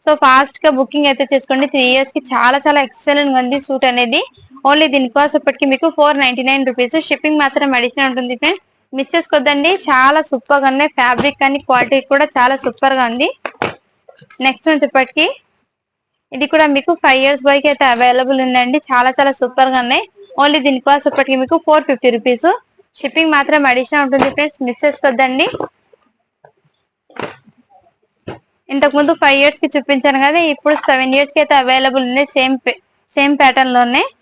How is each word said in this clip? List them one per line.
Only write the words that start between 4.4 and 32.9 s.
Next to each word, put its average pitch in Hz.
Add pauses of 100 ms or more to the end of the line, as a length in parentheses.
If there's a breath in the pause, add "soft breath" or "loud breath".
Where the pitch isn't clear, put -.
Only 311
దీని 262
కాస్ట్ 294
ఇప్పటికి -
మీకు 269 (100)
ఫోర్ 294
నైంటీ 254
నైన్ 269
రూపీస్. 247 (120)
షిప్పింగ్ 302
మాత్రం 277
అడిషనల్ 247
ఉంటుంది 247
ఫ్రెండ్స్, 349 (340)
మిస్ 269
చేసుకోవద్దండి. 294 (180)
చాలా 269
సూపర్ 277
గా 269
ఉన్నాయి. 294
ఫ్యాబ్రిక్ 247
కానీ 277
క్వాలిటీ 254 (140)
కూడా 285 (100)
చాలా 262
సూపర్ 262
గా 254
ఉంది. 262 (1160)
నెక్స్ట్ 262
వచ్చేప్పటికి 262 (1080)
ఇది 269
కూడా 311 (100)
మీకు 277 (120)
ఫైవ్ 262
ఇయర్స్ 277
బాయ్ 277
కి 294
అయితే 277 (100)
అవైలబుల్ 247
ఉందండి. 254 (100)
చాలా 254
చాలా 277
సూపర్ 262
గా 254
ఉన్నాయి. 302 (360)
Only 294
దీని 277
కాస్ట్ 285
ఇప్పటికి 269
మీకు 262 (100)
ఫోర్ 302
ఫిఫ్టీ 262
రూపీస్. 247 (500)
షిప్పింగ్ 311
మాత్రం 285
అడిషనల్ 262
ఉంటుంది 262
ఫ్రెండ్స్, 294
మిస్ 240
చేసుకోవద్దండి. 269 (3250)
ఇంతకు 277
ముందు 294 (100)
ఫైవ్ 277
ఇయర్స్ 285
కి 320
చూపించాను 277
కదా, 302 (140)
ఇప్పుడు 294 (120)
సెవెన్ 262
ఇయర్స్ 277
కి 320
అయితే 285
అవైలబుల్ 262
ఉన్నాయి. 277
సేమ్ 262 (100)
పే-, 240 (360)